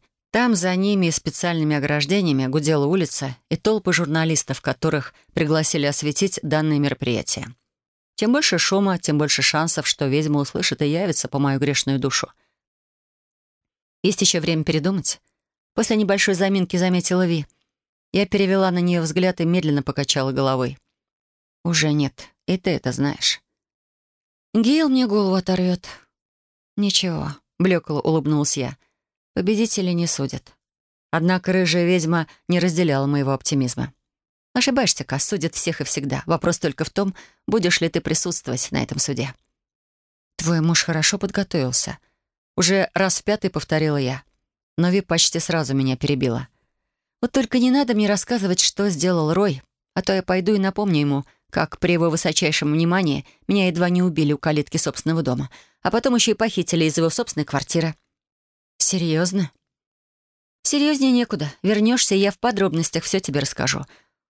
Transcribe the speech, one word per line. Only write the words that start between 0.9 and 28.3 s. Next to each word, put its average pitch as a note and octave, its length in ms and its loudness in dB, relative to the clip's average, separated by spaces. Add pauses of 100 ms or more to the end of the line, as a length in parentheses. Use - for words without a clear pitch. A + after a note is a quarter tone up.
и D#3+ 40 0
специальными D#3 640 0
ограждениями, D3 720 0
гудела D3 380 0
улица D3 500 0 (140)
и E3 80 -2
толпы G#3+ 340 0
журналистов, D#3+ 680 -2
которых D3+ 520 -4 (200)
пригласили D#3 520 0
осветить D3 560 0
данное D#3 380 0
мероприятие. B2 760 -2 (600)
Чем G#3+ 160 0
больше B3+ 260 2
шума, F#3+ 400 0
тем D3+ 200 0
больше D3 240 0
шансов, D#3 440 0
что - 220 -2
ведьма D3 320 0
услышит - 420 -4
и D3 60 0
явится E3 400 0
по - 100 -6
мою C#3 220 0
грешную C#3 400 0
душу. - 320 -4 (1700)
«Есть G3 180 2
еще F#3 180 2
время D#3+ 240 0
передумать?» D#3+ 580 -2 (520)
После A3+ 240 0
небольшой G3 380 2
заминки F#3+ 420 0
заметила F3+ 500 2
Ви. E3 180 -2 (680)
Я G3 120 2
перевела F#3+ 460 2
на F3+ 80 0
нее F3 220 2
взгляд F3+ 400 0
и E3 40 0
медленно D#3 380 2
покачала C3+ 480 -2
головой. C3 460 0 (880)
«Уже D#3 260 0
нет, D3 380 -2 (160)
и F#3 120 -2
ты F#3 120 -2
это B2+ 240 -2
знаешь». - 480 -4 (1120)
«Гейл C#4 340 4
мне B3+ 200 2
голову G3+ 280 2
оторвет». F3+ 500 0 (920)
«Ничего», — F3 580 -2 (240)
блекло E3+ 400 0
улыбнулась D3+ 560 2